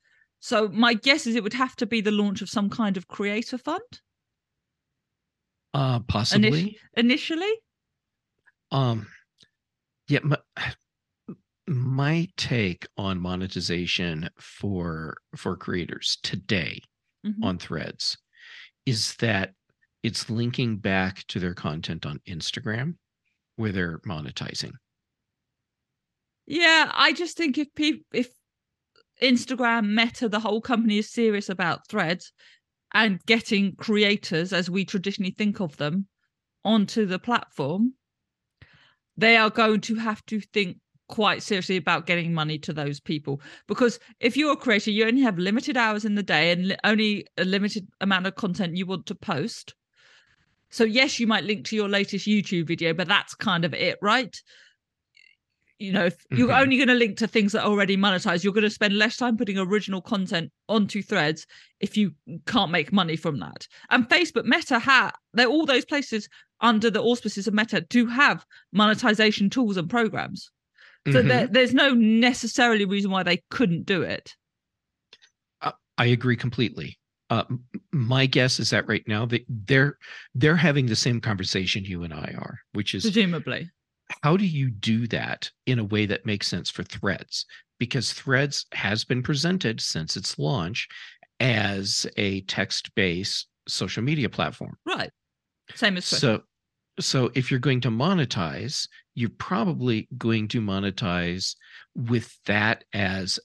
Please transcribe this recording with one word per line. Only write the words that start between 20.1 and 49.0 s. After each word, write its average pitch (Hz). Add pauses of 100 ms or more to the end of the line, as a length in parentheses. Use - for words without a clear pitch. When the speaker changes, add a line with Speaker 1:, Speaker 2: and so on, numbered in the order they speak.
Speaker 2:
linking 117
back 95
to -
their 90
content 82
on 73
Instagram 120 (640)
where 107
they're 87
monetizing. 76 (1800)
Speaker 1:
Yeah, 320
I 294
just 330
think 302
if 302
peop-, 302
if 240 (920)
Instagram, 240
Meta, 233
the 208
whole 220
company 220
is 214
serious 214
about 180
Threads 180 (640)
and 202
getting 202
creators, 202
as 180
we 185
traditionally 196
think 208
of 175
them, 165 (560)
onto 214
the 180
platform, 214 (1200)
they 233
are 220
going 214
to 226
have 220
to 220
think 196 (320)
quite -
seriously 190
about 170
getting 170
money 156
to 156
those 143
people. 143 (260)
Because 226 (200)
if 233
you're 294
a -
creator, 214
you 220
only 254
have 202
limited 214
hours 220
in 208
the 208
day 175
and 180
li-, 196
only 214 (120)
a 170
limited 196 (120)
amount 190
of 190
content 180
you 185
want 190